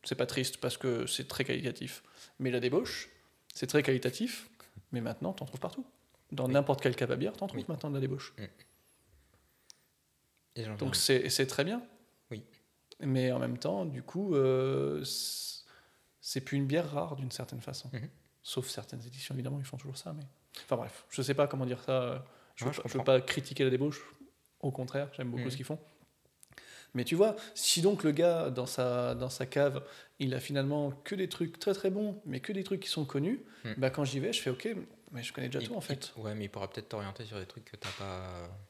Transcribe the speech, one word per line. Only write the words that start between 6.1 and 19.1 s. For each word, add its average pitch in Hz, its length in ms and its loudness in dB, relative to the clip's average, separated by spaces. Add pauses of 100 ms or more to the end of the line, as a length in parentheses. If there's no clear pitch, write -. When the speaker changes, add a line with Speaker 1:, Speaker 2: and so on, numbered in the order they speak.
Speaker 1:
Dans 127 160 0
Speaker 2:
Oui. 127 60 2
Speaker 1:
n'importe 139 280 6
quelle 123 140 4
cave 120 160 2
à 123 60 2
bière, 180 160 0
t'en 196 140 -6
trouves - 120 -6
Speaker 2:
Oui. - 80 -6
Speaker 1:
maintenant 151 220 -4
de 143 60 -2
la 135 40 0
débauche. 135 380 -4
Speaker 2:
Mm. 98 60 -8 (2000)
Et 117 80 -4
j'en 110 140 -6
Speaker 1:
Donc 135 160 0
Speaker 2:
viens. - 80 4
Speaker 1:
c'est, 131 280 6
c'est - 160 4
très 139 200 0
bien. 233 180 -2 (480)
Speaker 2:
Oui. 107 100 -8 (600)
Speaker 1:
Mais 131 320 4
en 127 60 0
même 123 180 0
temps, 180 260 0
du 135 180 -4
coup, 185 340 -2
euh, 135 680 4
c'est, - 600 -6 (560)
c'est - 180 -4
plus 135 160 -4
une 139 120 4
bière 156 220 2
rare 147 280 -2
d'une 131 140 -4
certaine 127 280 -8
façon. 131 320 -10
Speaker 2:
Mhm. 123 160 -6 (360)
Speaker 1:
Sauf - 260 -4
certaines 117 360 -10
éditions, 131 300 -8